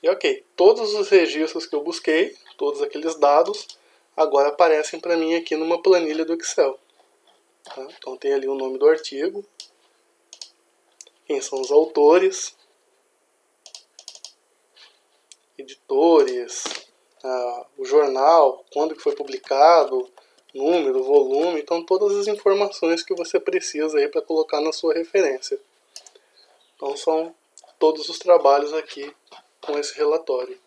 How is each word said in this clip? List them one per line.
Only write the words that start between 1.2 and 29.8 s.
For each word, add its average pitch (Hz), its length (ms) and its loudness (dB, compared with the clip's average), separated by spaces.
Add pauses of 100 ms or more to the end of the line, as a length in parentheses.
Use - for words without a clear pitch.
que - 120 -8
eu 147 40 -2
busquei, 165 560 -2 (220)
todos 143 240 -4
aqueles 151 320 -6
dados, 156 540 2 (480)
agora 143 320 2
aparecem 156 500 2
pra 170 160 -4
mim 165 200 0
aqui 165 220 -4
numa 165 260 -4
planilha 160 420 2
do 160 100 -4
Excel. 143 440 -2 (880)
Tá? 135 220 -18 (120)
Então 131 180 -14
tem 139 160 -4
ali 135 160 -2
o 135 60 -2
nome 131 240 -6
do 143 100 4
artigo, 160 560 -2 (1800)
quem 143 140 -4
são 135 200 -8
os 131 100 -6
autores, 160 840 4 (3000)
editores, 135 1040 0 (580)
ah, 123 440 -8 (100)
o 131 80 -10
jornal, 139 880 4
quando 156 220 -4
que - 80 -20
foi 147 120 -2
publicado, 139 960 2 (440)
número, 135 480 0
volume, 143 580 2
então 170 240 -6
todas 196 320 0
as 202 100 -4
informações 196 760 -2
que - 120 -6
você 170 240 -4
precisa 151 600 -4
aí 143 100 0
pra 156 140 -4
colocar 156 400 -2
na 156 100 -4
sua 160 220 -2
referência. 165 640 -4 (1160)
Então 139 200 -8
são 160 380 -4 (440)
todos 156 300 0
os - 100 -12
trabalhos 147 540 4
aqui 147 400 -10 (480)
com 147 180 -8
esse 143 160 -10